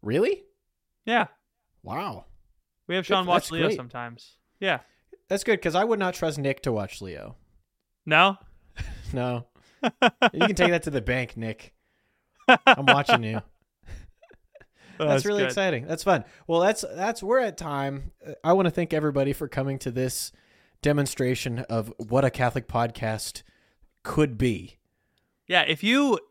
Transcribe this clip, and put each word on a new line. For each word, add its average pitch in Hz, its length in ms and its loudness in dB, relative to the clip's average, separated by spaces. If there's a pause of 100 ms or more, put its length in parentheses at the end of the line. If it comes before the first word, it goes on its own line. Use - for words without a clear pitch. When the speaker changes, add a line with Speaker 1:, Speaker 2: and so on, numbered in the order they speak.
Speaker 1:
Really? 185 420 0 (600)
Speaker 2:
Yeah. 220 220 0 (560)
Speaker 1:
Wow. 131 420 -8 (640)
Speaker 2:
We 175 80 -4
have 185 100 -2
Speaker 1:
Good - 80 -14
Speaker 2:
Sean 185 120 0
Speaker 1:
for, 180 40 -6
Speaker 2:
watch 175 140 4
Speaker 1:
that's - 80 -10
Speaker 2:
Leo 165 160 0
Speaker 1:
great. 135 100 0
Speaker 2:
sometimes. 120 600 -14 (220)
Yeah. 180 200 0 (480)
Speaker 1:
That's 196 160 -2
good, 220 180 0
'cause 165 140 -2
I 190 80 4
would 226 160 0
not 185 140 -2
trust 160 260 -4
Nick 139 240 -2
to 135 80 -2
watch 104 300 -6
Leo. 78 340 -14 (680)
Speaker 2:
No? 180 320 4 (380)
Speaker 1:
<laughs> - 380 -10
No. 123 340 -4 (360)
Speaker 2:
<laughs> 240 80 0 (420)
Speaker 1:
You - 140 2
can 208 80 0
take 175 160 4
that 165 120 0
to - 60 -4
the 139 120 -2
bank, 123 360 -4
Nick. 113 360 -10 (720)
I'm 226 400 6
watching 143 360 4
you. 110 180 -4 (760)
Speaker 2:
<laughs> - 800 -20
Speaker 1:
That's 151 120 0
Speaker 2:
That's 139 160 4
Speaker 1:
really 208 180 0
Speaker 2:
good. 180 60 0
Speaker 1:
exciting. 170 380 -2
That's 160 160 -6
fun. 170 200 4 (240)
Well, 165 140 2
that's, 214 220 2 (100)
that's, 185 280 -4
we're 226 180 2
at 214 180 -4
time. 139 540 -6 (140)
Uh, 127 80 -14 (100)
I 165 100 4
wanna 190 180 4
thank 139 220 -4
everybody 143 400 0
for 143 140 -6
coming 139 320 -4
to 127 120 -6
this 127 400 -4 (500)
demonstration 131 800 0 (100)
of 113 280 -2
what 117 280 0
a 127 60 4
Catholic 123 360 -2
podcast 113 760 -4 (600)
could 143 340 0
be. 107 400 -2 (680)
Speaker 2:
Yeah, 180 160 4
if 156 200 -2
you 247 340 4 (140)